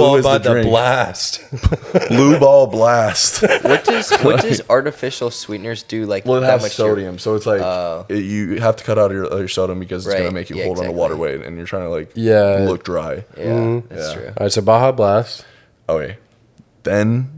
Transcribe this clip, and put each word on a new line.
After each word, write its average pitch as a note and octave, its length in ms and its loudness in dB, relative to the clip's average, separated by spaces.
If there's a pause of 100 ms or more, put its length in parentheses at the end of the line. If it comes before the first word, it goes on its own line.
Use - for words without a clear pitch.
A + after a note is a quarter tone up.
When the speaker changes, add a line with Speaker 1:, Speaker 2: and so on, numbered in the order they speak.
Speaker 1:
ball C#3 120 6
Speaker 2:
as C3 80 4
the C#3 40 2
Speaker 1:
by C3+ 100 4
the A#2+ 120 0
Speaker 2:
drink. A#2 180 2
Speaker 1:
blast. A#2 720 0 (340)
<laughs> - 340 -2
Speaker 2:
Blue C#3 300 4
ball C#3 280 6
blast. A2 760 0
Speaker 3:
What - 420 2
does, - 260 0
Speaker 2:
<laughs> G#4 120 2
Speaker 3:
what C3 200 4
does D3 260 -2
artificial C3+ 600 -2
sweeteners G#2+ 540 -10
do, A2 200 -6
like, G#2 220 -4
Speaker 2:
Well, B2+ 120 2
it - 20 0
Speaker 3:
that B2+ 100 2
Speaker 2:
has B2 120 2
Speaker 3:
much G#2 100 -2
to - 40 -10
Speaker 2:
sodium, G2 420 0
so A2 160 -2
it's G#2 120 -4
like, G#2 160 2
Speaker 3:
Oh. F2+ 460 -4
Speaker 2:
it, G2 160 -4
you G2+ 360 -4
have A2+ 160 2
to - 80 -16
cut G#2+ 140 -2
out G2+ 140 4
your, F#2+ 140 -4 (120)
your F#2 100 -4
sodium F#2 300 -4
because F#2 260 -8
it's G2 100 -4
gonna F#2 120 0
Speaker 3:
Right. F2+ 80 -4
Speaker 2:
make F2+ 160 -8
you - 60 -10
Speaker 3:
Yeah, F#2 80 -4
Speaker 2:
hold F#2 140 -4
on F2+ 60 -4
to F2+ 60 -4
Speaker 3:
exactly. E2+ 100 -4
Speaker 2:
water D#2+ 160 -2
weight, C#2+ 300 -4
and E2+ 100 -12
you're E2+ 100 -12
trying F#2+ 180 -6
to, E2 60 -6
like, D#2 240 -6
Speaker 1:
Yeah. G#2 540 4
Speaker 2:
look F2+ 160 -2
dry. E2 400 -6 (140)
Speaker 3:
Yeah, D#2+ 60 -8
Speaker 1:
Mm-hmm. A#2 500 -2
Speaker 3:
that's D#2 140 -8
Speaker 2:
Yeah. D#2 60 -8
Speaker 3:
true. A#1+ 120 -12
Speaker 1:
All G2+ 140 -12
right, G2+ 120 0
so G#2+ 100 0
Baja A#2 300 4
Blast. A2+ 520 0 (440)
Speaker 2:
Okay. E2 280 -4 (680)
Then A2+ 560 0